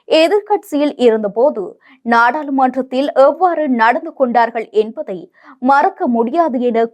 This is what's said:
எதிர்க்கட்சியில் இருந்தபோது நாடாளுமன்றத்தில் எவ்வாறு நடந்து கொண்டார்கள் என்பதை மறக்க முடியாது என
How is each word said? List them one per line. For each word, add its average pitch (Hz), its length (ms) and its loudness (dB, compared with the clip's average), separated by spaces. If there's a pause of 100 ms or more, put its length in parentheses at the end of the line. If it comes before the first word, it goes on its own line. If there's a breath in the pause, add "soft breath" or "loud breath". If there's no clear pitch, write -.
எதிர்க்கட்சியில் 320 880 0
இருந்தபோது 220 680 0 (420 soft breath)
நாடாளுமன்றத்தில் 262 1080 0
எவ்வாறு 302 500 2 (180)
நடந்து 302 320 0
கொண்டார்கள் 233 580 -2
என்பதை 220 460 -4 (420 loud breath)
மறக்க 302 480 0
முடியாது 247 520 0
என 233 340 0